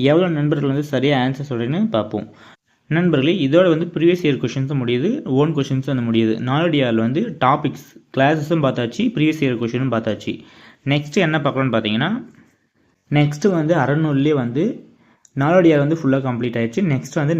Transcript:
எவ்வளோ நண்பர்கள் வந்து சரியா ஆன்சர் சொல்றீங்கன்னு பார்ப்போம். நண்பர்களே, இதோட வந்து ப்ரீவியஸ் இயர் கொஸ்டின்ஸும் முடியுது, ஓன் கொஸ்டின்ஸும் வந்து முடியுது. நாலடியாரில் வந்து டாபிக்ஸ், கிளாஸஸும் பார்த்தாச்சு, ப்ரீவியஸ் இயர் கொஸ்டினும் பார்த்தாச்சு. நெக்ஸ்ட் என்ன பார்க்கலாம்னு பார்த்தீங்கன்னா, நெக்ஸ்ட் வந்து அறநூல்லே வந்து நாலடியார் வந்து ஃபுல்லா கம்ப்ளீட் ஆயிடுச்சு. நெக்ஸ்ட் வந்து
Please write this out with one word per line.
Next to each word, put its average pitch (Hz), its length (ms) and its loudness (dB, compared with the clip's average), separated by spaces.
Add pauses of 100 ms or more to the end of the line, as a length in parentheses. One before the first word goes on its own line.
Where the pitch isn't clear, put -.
எவ்வளோ 160 260 4
நண்பர்கள் 147 420 0
வந்து 147 180 -2
சரியா 139 280 2
ஆன்சர் 135 320 -2
சொல்றீங்கன்னு 139 400 -2
பார்ப்போம். 104 360 -2 (640)
நண்பர்களே, 160 500 0
இதோட 156 280 2
வந்து 165 200 2
ப்ரீவியஸ் 175 360 0
இயர் 131 180 0
கொஸ்டின்ஸும் 135 400 -2
முடியுது, 123 280 0 (240)
ஓன் 147 200 2
கொஸ்டின்ஸும் 135 380 -2
வந்து 123 160 -2
முடியுது. 113 260 2 (100)
நாலடியாரில் 131 640 0
வந்து 139 160 -2 (180)
டாபிக்ஸ், 139 460 0 (260)
கிளாஸஸும் 151 520 2
பார்த்தாச்சு, 120 480 -2
ப்ரீவியஸ் 151 300 0
இயர் 123 180 0
கொஸ்டினும் 120 340 -2
பார்த்தாச்சு. 110 400 -4 (520)
நெக்ஸ்ட் 147 380 -2
என்ன 156 140 0
பார்க்கலாம்னு 131 360 -2
பார்த்தீங்கன்னா, 110 360 0 (1000)
நெக்ஸ்ட் 147 400 0
வந்து 165 260 2
அறநூல்லே 147 580 2
வந்து 127 300 -2 (720)
நாலடியார் 156 480 4
வந்து 156 140 0
ஃபுல்லா 135 240 2
கம்ப்ளீட் 120 360 -2
ஆயிடுச்சு. 117 280 -2
நெக்ஸ்ட் 143 340 -2
வந்து 151 200 0